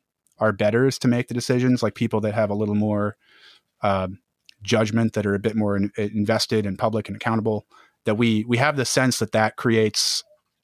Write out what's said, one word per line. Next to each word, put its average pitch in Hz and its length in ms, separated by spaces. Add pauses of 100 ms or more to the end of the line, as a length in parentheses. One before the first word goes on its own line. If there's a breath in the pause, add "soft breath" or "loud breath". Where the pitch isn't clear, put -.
(380)
our 110 140
betters 113 460
to 131 100
make 120 200
the 120 60
decisions, 123 480
like 107 120
people 113 260
that 107 140
have 110 160
a 101 40
little 107 200
more, 104 420 (640 soft breath)
uh, 98 280 (540)
judgment, 110 500
that 104 140
are 101 80
a 98 40
bit 107 160
more 104 220
in-, 101 200
invested 107 720
and 95 120
public 110 300
and 101 80
accountable, 110 500 (380 soft breath)
that 110 120
we, 110 320
we 120 80
have 143 200
the 131 80
sense 131 340
that 104 140
that 110 240
creates - 680 (400)